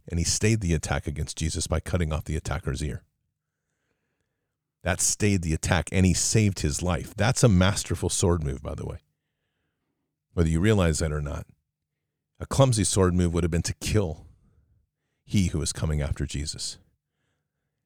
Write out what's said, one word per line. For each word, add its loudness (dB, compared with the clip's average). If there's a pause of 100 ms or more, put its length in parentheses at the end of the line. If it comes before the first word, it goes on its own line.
and -4
he 0
stayed 0
the 0
attack -2
against -6
Jesus -4
by -2
cutting -2
off -4
the -6
attacker's -6
ear. -6 (1800)
That -2
stayed 2
the 0
attack, 0
and 4
he 6
saved 0
his -2
life. -4
That's 0
a 8
masterful 2
sword 0
move, -6
by -8
the -8
way, -10 (1300)
whether 2
you 2
realize 4
that -2
or -4
not. -8 (920)
A -10
clumsy 4
sword 4
move 2
would 0
have 0
been 0
to -4
kill -2 (1000)
he 2
who -2
is -4
coming -2
after -4
Jesus, -8 (1080)